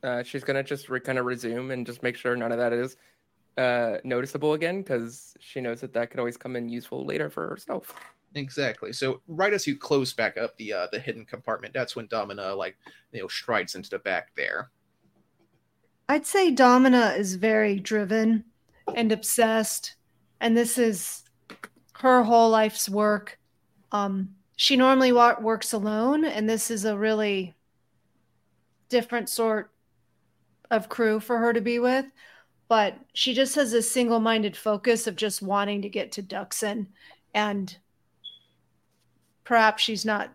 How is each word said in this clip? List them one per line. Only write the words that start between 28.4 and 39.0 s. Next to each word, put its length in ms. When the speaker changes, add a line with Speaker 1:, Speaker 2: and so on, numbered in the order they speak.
Speaker 3:
different 400
sort 420
of 180
crew 300
for 180
her 160
to 80
be 160
with, 300
but 300
she 220
just 180
has 200
a 100
single-minded 760
focus 480
of 100
just 280
wanting 400
to 60
get 240
to 100
Duxon, 640
and 420